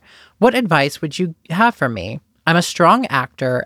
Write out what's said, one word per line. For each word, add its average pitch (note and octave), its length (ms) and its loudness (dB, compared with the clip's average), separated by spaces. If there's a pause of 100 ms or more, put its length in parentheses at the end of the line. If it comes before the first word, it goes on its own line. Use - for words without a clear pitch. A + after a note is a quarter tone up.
(380)
What A3+ 180 2
advice D#3+ 460 0
would D3+ 160 -6
you F3 180 -4 (140)
have A3 260 0
for C3 140 -2
me? A2 320 -8 (240)
I'm E3 100 2
a F3 60 4
strong F#3+ 460 2
actor, B2+ 580 -2